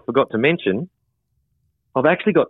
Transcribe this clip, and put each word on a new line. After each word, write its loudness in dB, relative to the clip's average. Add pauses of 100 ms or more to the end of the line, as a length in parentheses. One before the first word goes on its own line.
forgot 0
to -4
mention. -2 (1040)
I've 0
actually 0
got 2